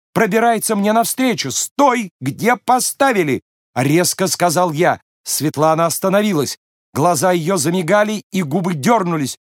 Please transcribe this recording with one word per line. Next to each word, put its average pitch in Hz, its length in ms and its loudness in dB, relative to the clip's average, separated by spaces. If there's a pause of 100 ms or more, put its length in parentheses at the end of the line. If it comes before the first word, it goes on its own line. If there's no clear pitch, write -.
(140)
пробирается 220 640 2
мне 202 180 0
навстречу. 226 580 0
«Стой, 247 580 0 (100)
где 170 360 0
поставили!» 233 840 0 (340)
резко 165 520 0
сказал 175 440 0
я. 147 280 0 (240)
Светлана 156 600 0
остановилась. 180 720 -2 (360)
Глаза 175 400 2
ее 175 240 0
замигали, 190 760 0
и 185 100 -2
губы 175 320 -2
дернулись. 170 640 -2 (160)